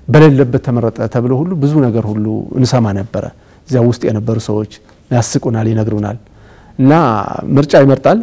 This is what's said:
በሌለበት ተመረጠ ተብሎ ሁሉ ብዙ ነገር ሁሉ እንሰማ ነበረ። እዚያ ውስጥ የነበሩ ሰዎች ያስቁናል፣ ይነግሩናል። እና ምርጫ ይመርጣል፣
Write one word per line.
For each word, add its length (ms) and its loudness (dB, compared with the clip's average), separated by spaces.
በሌለበት 560 4
ተመረጠ 340 -2
ተብሎ 280 -2
ሁሉ 200 -4
ብዙ 240 0
ነገር 260 0
ሁሉ 200 -4
እንሰማ 380 2
ነበረ። 300 -6
እዚያ 180 -2
ውስጥ 220 0
የነበሩ 360 -2
ሰዎች 320 -6
ያስቁናል፣ 560 -2
ይነግሩናል። 500 -2
እና 140 4
ምርጫ 300 0
ይመርጣል፣ 460 4